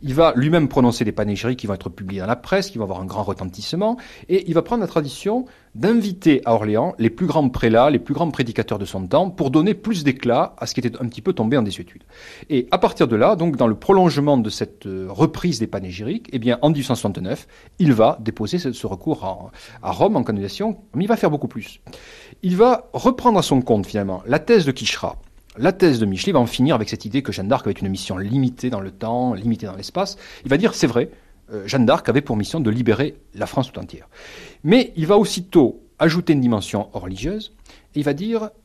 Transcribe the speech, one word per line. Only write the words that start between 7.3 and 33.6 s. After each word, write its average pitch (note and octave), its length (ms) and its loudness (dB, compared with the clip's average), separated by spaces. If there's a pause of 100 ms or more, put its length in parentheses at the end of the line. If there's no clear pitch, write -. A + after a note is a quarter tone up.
prélats, A#2+ 400 4
les D3 80 2
plus - 160 -4
grands E3 160 -2
prédicateurs A2+ 480 -4
de G2 80 -6
son F#2+ 220 -8
temps, F3 240 2
pour D3 180 -2
donner D#3 240 4
plus G3+ 300 -4
d'éclat C3 560 2
à C#3+ 80 -8
ce - 80 -8
qui C3 60 -4
était A#2 200 -2
un B2 60 -4
petit A2 160 -12
peu F#3 100 0
tombé A#2+ 240 2
en A#2+ 60 2
désuétude. - 400 -10 (480)
Et B2+ 180 0
à F#3 80 2
partir F#3 300 2
de A2 80 2
là, D3 200 4
donc E3 220 -2
dans B2+ 80 2
le A2 80 2
prolongement D3 640 4
de G#2+ 140 -2
cette, - 340 -8
euh, F#2+ 240 -8
reprise D#3 480 0
des A2 80 -2
panégyriques, G#2 680 -8
eh C3+ 40 -4
bien, A#2+ 240 0
en D3+ 80 4
dix-huit C#3+ 160 -2
cent C3 80 0
soixante-neuf, G2 540 -6 (320)
il D3+ 140 6
va A2 280 4
déposer A2 380 -4
ce, C3+ 140 -4
ce - 120 -12
recours G#2+ 380 -4
en, F#2+ 260 -10 (320)
à F#2+ 100 -6
Rome F3+ 260 2
en B2 60 0
candidatation, A2 540 -4 (160)
mais E3 120 -2
il - 20 -8
va A3+ 100 2
faire F#3 140 2
beaucoup C#3 160 -4
plus. - 340 -14 (640)
Il F3+ 140 0
va A#3+ 360 4
reprendre A#3+ 460 2
à - 20 2
son C3 220 2
compte, G#2+ 240 2
finalement, F#2+ 400 -4
la C3 100 2
thèse E3+ 300 4
de C#3 40 0
Quicherat, - 440 -6 (420)
la C3+ 140 2
thèse F3 280 4
de A2+ 60 2
Michelet G2 280 -2
va D3 60 6
en A#2+ 60 4
finir C3 300 2
avec A2 140 -2
cette - 160 -10
idée A2+ 160 -2
que A2+ 100 -6
Jeanne F#2+ 160 -6
d'Arc B2 200 0
avait G2 120 -4
une G2 100 -4
mission F#2 280 -6
limitée B2+ 520 -2
dans G#2+ 120 -6
le F#2+ 100 -12
temps, A#2+ 420 -4
limitée A2 320 -4
dans F#2+ 100 -12
l'espace. F3+ 420 -6 (260)
Il B2+ 60 -10
va C3+ 80 4
dire, G#3+ 160 2
c'est - 140 0
vrai, A#2+ 220 0 (420)
euh, G#2 140 -10
Jeanne A#2+ 200 2
d'Arc D3 240 2
avait B2 120 2
pour B2 160 -4
mission G#2 220 -4
de A#2+ 100 0
libérer A#2 480 0 (160)
la - 120 -6
France - 260 -4